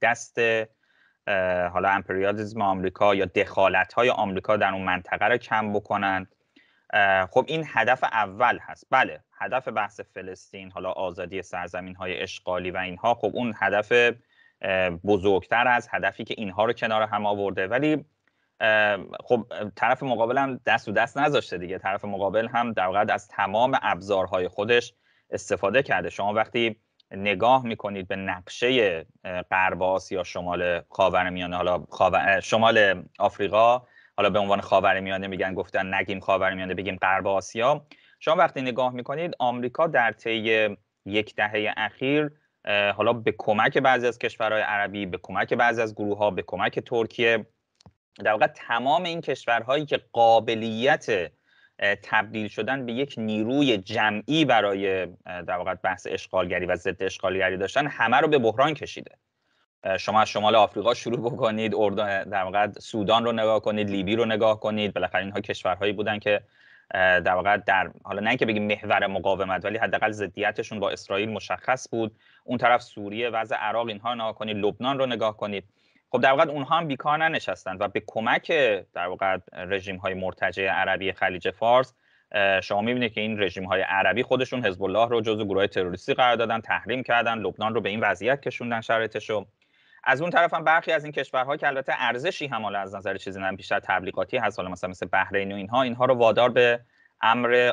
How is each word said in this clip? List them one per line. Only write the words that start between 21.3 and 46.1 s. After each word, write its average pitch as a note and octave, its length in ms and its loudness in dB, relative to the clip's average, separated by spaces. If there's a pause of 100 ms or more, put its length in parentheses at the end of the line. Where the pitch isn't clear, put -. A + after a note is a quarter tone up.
دیگه. F2+ 200 -8
طرف G2 260 -4
مقابل G2+ 440 0
هم A#2+ 240 0
در F#2 140 0
واقع G2 180 2 (100)
از G#2 140 -6
تمام A2 540 0
ابزارهای F#2 640 0
خودش A#2+ 460 0 (360)
استفاده G#2 520 0
کرده. F2+ 280 -2
شما G2+ 220 -4
وقتی A2 440 0 (340)
نگاه G#2 560 2
می‌کنید G2+ 420 -8
به G2 80 -6
نقشه، F#2+ 880 0 (180)
اه، F2+ 180 -6
غرب F#2 400 0
آسیا، F#2 420 -2
شمال F2 640 -4
خاورمیانه، F2+ 680 0
حالا F2+ 220 0 (120)
خاور-، F#2 380 2
اه، G2 120 4
شمال A2 600 4 (160)
آفریقا، G#2 640 2 (340)
حالا G2+ 140 4
به F#2+ 80 2
عنوان G2 220 2
خاورمیانه F#2+ 640 2
می‌گن، F#2+ 280 -4
گفتن F#2+ 400 -4
نگیم F#2+ 260 -2
خاورمیانه، F#2+ 540 0
بگیم F#2+ 220 -6
غرب F#2 300 0
آسیا. A2+ 600 0 (340)
شما D#3 160 0
وقتی F3 260 2
نگاه B2+ 300 -2
می‌کنید C#3+ 460 -8
آمریکا B2 480 0
در B2 260 2
طی A2 640 0 (300)
یک G#2 280 -2
دهه G#2+ 420 -2
اخیر، C#3 540 -2 (340)
اه، G2+ 260 2
حالا G#2 220 2
به A2+ 260 -2
کمک C3 400 2
بعضی C3 280 4
از A#2 120 -2
کشورهای A2 440 -2
عربی، G2+ 440 -2
به F2+ 160 -6
کمک G#2 320 -4
بعضی A#2+ 280 4
از A2 120 -4
گروه‌ها، G#2 360 0